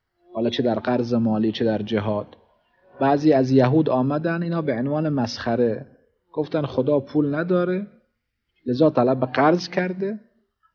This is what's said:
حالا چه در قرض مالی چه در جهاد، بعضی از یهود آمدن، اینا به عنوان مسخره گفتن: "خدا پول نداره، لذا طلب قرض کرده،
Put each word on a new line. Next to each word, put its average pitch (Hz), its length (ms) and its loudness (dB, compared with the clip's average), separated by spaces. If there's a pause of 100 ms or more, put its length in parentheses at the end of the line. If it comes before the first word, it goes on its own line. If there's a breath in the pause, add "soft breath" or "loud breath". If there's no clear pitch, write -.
(340)
حالا 117 160 -2
چه 120 140 -2
در 117 160 0
قرض 120 340 -2
مالی 110 380 0
چه 117 140 -4
در 107 160 0
جهاد، 104 560 -4 (640)
بعضی 143 320 4
از 131 180 2
یهود 135 380 4
آمدن، 151 540 -2
اینا 170 180 -2
به 147 120 -2
عنوان 147 360 -2
مسخره 120 760 -2 (480)
گفتن: 151 320 -4
"خدا 139 340 0
پول 143 360 -2
نداره، 180 520 -2 (800)
لذا 127 240 4
طلب 127 360 2
قرض 156 440 2
کرده، 190 500 -4 (560)